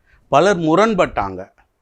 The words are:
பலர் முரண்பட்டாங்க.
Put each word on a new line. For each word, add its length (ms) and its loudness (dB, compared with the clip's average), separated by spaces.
பலர் 300 2
முரண்பட்டாங்க. 920 -2